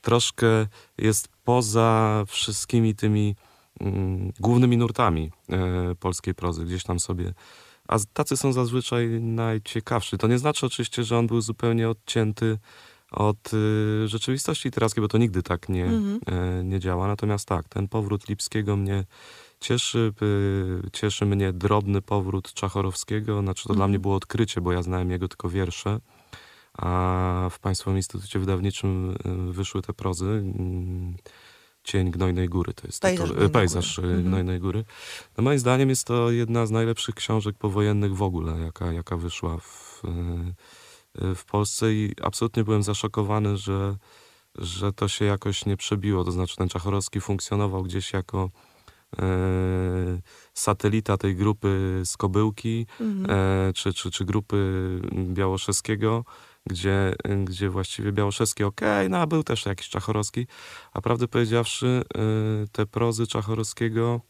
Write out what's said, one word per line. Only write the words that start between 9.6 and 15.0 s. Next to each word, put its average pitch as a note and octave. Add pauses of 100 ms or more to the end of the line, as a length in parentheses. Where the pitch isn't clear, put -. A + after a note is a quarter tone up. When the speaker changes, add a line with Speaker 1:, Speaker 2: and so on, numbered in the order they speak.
Speaker 1:
To -
nie A#2+
znaczy C#3+
oczywiście, A#2+
że A#2
on A#2
był A#2
zupełnie A2+
odcięty A2 (520)
od, G#2
y, G#2+
rzeczywistości C3+
literackiej, A2+